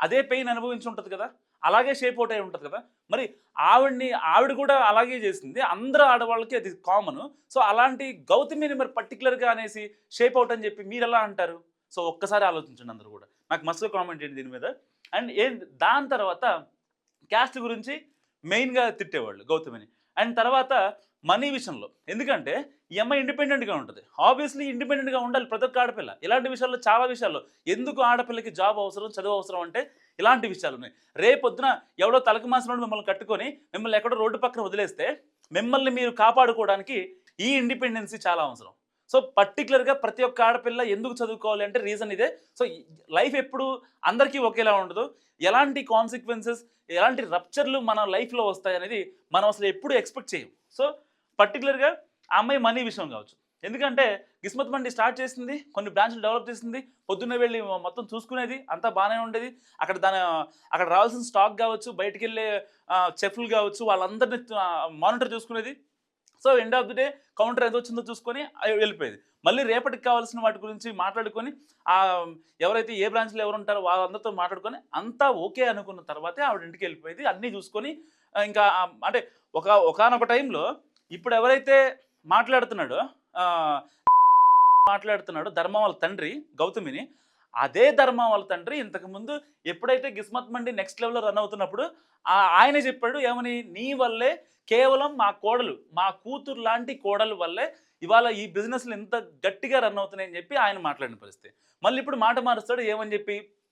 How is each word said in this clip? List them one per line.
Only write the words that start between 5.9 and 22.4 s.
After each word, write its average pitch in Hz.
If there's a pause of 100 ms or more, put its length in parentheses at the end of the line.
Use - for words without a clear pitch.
ఆడవాళ్ళకి 233
అది 196 (160)
కామన్. 180 (340)
So 262
అలాంటి 233
గౌతమిని 285
మరి 262
పర్టికులర్గా 247
అనేసి 214 (160)
షేప్ 254
అవుట్ 240
అని 220
చెప్పి 208
మీరు 226
ఎలా 233
అంటారు? 185 (300)
So 180
ఒక్కసారి 190
ఆలోచించండి 135
అందరూ 107
కూడా. 98 (240)
నాకు 160
మస్తు 170
కామెంట్ 180
ఏంటి 143
దీని 131
మీద. 127 (520)
And 240
ఏం, 240
దాని 254
తర్వాత 208 (880)
క్యాస్ట్ 254
గురించి 240 (380)
మెయిన్గా 240
తిట్టేవాళ్ళు 113
గౌతమిని. 135 (360)
And 233
తర్వాత 240 (300)
మనీ 226
విషయంలో, 214 (180)
ఎందుకంటే 214 (220)